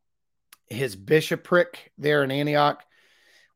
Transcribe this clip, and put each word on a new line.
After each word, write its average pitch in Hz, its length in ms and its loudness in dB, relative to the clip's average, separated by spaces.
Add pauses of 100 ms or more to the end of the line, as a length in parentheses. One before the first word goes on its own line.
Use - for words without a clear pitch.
(680)
his 113 280 -6
bishopric 156 1000 -2
there 147 260 0
in 131 80 -4
Antioch. 147 520 0 (720)